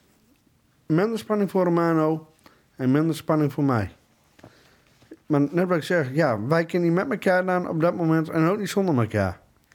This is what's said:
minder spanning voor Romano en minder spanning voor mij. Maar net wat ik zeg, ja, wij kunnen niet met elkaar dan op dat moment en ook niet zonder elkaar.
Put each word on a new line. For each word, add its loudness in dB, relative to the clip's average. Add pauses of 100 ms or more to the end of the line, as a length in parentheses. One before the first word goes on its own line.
(880)
minder 0
spanning -2
voor 0
Romano 0 (480)
en 0
minder 2
spanning 0
voor -2
mij. 0 (1400)
Maar 0 (100)
net 0
wat 0
ik -2
zeg, -2
ja, 0
wij 0
kunnen 0
niet 2
met -2
elkaar 0
dan -2
op -4
dat 2
moment 0
en 2
ook 0
niet -6
zonder 0
elkaar. -2 (340)